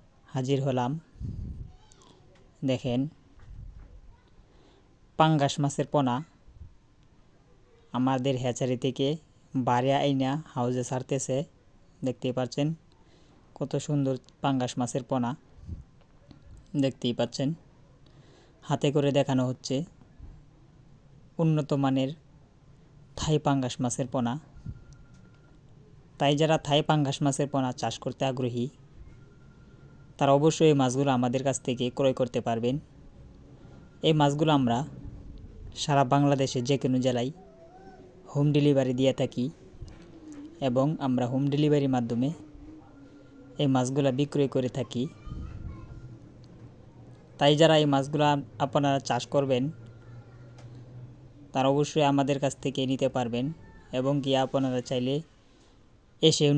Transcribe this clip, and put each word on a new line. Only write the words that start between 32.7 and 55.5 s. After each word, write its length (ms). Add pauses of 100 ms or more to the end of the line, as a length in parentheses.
এই 120
মাছগুলো 400
আমরা 180 (1080)
সারা 200 (100)
বাংলাদেশে 460 (100)
যে 140
কোনো 220
জেলায় 260 (1000)
হোম 240
ডেলিভারি 440
দিয়ে 140
থাকি 320 (1200)
এবং 180 (200)
আমরা 260
হোম 120 (100)
ডেলিভারির 420
মাধ্যমে 340 (1300)
এই 140
মাছগুলা 440
বিক্রয় 360
করে 220
থাকি। 260 (2250)
তাই 240
যারা 220
এই 120
মাছগুলা 340 (380)
আপনারা 340 (100)
চাষ 140 (100)
করবেন, 300 (1900)
তারা 220
অবশ্যই 380
আমাদের 320
কাছ 100 (100)
থেকে 180 (100)
নিতে 240
পারবেন 300 (540)
এবং 140 (100)
কি 80 (120)
আপনারা 460
চাইলে 260 (1080)